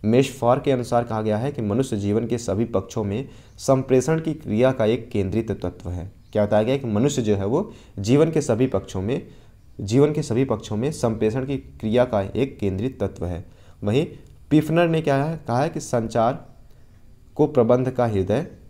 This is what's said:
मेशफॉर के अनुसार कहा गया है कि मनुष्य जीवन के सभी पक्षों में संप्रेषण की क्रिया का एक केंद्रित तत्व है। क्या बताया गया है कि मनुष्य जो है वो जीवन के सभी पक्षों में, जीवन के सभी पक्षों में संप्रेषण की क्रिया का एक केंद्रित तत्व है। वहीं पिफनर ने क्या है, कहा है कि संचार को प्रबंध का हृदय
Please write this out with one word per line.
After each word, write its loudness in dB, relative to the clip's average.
मेशफॉर 4
के 0
अनुसार 0
कहा -4
गया 0
है -2
कि -6
मनुष्य 0
जीवन 0
के -2
सभी -2
पक्षों -4
में -4
संप्रेषण 2
की -4
क्रिया 0
का 0
एक 0
केंद्रित -2
तत्व -6
है। -8
क्या 2
बताया 2
गया 0
है 0
कि -6
मनुष्य 0
जो 2
है -4
वो -2
जीवन 4
के 0
सभी 0
पक्षों -4
में, -4
जीवन 4
के -2
सभी 0
पक्षों -4
में -2
संप्रेषण -2
की -4
क्रिया 0
का 0
एक -4
केंद्रित -4
तत्व -6
है। -6
वहीं 2
पिफनर 4
ने 2
क्या 2
है, -4
कहा 2
है 0
कि -6
संचार 0
को 2
प्रबंध 4
का 0
हृदय 0